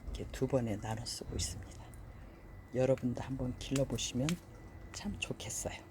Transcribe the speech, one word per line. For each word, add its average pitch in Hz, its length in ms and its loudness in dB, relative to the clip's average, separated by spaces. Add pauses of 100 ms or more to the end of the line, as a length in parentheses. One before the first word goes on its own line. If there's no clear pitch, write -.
이렇게 - 260 -4
두 - 160 2
번에 117 300 4
나눠 110 280 0
쓰고 - 300 -4
있습니다. - 480 -4 (920)
여러분도 127 460 6
한번 127 380 0
길러보시면 131 680 2 (640)
참 202 280 -4
좋겠어요. - 580 -4 (140)